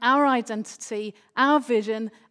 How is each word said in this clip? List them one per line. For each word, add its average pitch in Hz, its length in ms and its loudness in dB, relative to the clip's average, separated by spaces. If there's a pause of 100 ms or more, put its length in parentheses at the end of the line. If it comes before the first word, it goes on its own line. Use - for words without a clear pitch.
our 269 240 4
identity, 220 880 -4 (220)
our 285 220 4
vision, 220 520 -2 (200)